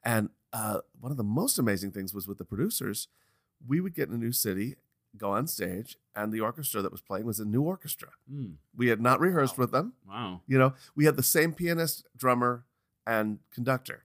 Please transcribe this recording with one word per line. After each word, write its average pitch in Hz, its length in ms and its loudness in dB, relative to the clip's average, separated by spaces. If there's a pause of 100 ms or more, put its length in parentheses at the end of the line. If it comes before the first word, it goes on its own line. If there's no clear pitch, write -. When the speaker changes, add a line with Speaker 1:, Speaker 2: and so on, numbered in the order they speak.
Speaker 1:
And, 113 260 2 (240)
uh, 110 280 -2 (180)
one 127 120 -8
of 143 60 -6
the 117 60 -2
most 135 360 2
amazing 98 320 0
things 95 220 -8
was 98 140 -8
with 98 100 -8
the - 80 -12
producers, 107 600 -4 (580)
we 139 140 0
would 180 160 -6
get 143 140 -4
in 92 60 -6
a - 20 -2
new 117 160 -2
city, 104 420 -2 (400)
go 101 160 -4
on 117 160 0
stage, 95 500 -6 (160)
and 107 200 -4
the 113 80 -2
orchestra 117 400 -2
that 98 100 -2
was - 80 -16
playing 101 260 -6
was 110 140 -4
a 110 60 -6
new 107 160 2
orchestra. 170 480 -4 (200)
Speaker 2:
Mm. 127 260 -8 (200)
Speaker 1:
We 120 140 2
had 110 100 2
not 123 220 4
rehearsed 165 360 2
Speaker 2:
Wow. 127 60 2
Speaker 1:
with 120 80 0
them. 170 220 0 (120)
Speaker 2:
Wow. 95 420 -8
Speaker 1:
You 135 120 4
know, 131 140 6 (220)
we 147 100 4
had 156 100 6
the 131 80 0
same 160 300 4
pianist, 165 520 -2 (120)
drummer, 123 480 2 (420)
and 107 320 2 (120)
conductor. 127 540 -4